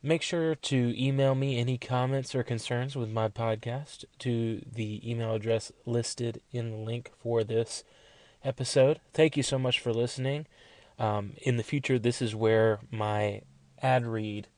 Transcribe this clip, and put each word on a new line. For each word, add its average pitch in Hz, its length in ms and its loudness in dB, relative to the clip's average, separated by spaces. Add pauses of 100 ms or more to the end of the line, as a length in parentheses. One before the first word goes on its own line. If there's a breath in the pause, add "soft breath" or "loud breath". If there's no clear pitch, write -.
Make 156 200 2
sure 160 340 0
to 123 480 0
email 135 320 2
me 135 240 0
any 123 180 0
comments 131 560 -2
or 127 100 0
concerns 123 520 -4
with 120 140 -4
my 110 180 0
podcast 113 760 -4 (140)
to 113 420 0 (100)
the 107 380 -6
email 113 240 -2
address 113 380 0 (140)
listed 117 560 -4 (100)
in 117 200 -4
the 110 60 -8
link 113 400 -8
for 117 260 0
this 113 400 -2 (600 soft breath)
episode. 135 580 2 (120)
Thank 156 220 6
you 139 80 2
so 135 160 0
much 127 220 2
for 120 100 -2
listening. 127 540 -2 (520 loud breath)
Um, 104 440 -2
in 123 160 2
the 113 60 -2
future, 135 360 0
this 117 220 0
is 110 120 -2
where 110 460 4 (100)
my 107 520 -2 (400)
ad 127 260 2
read 107 400 -4 (100)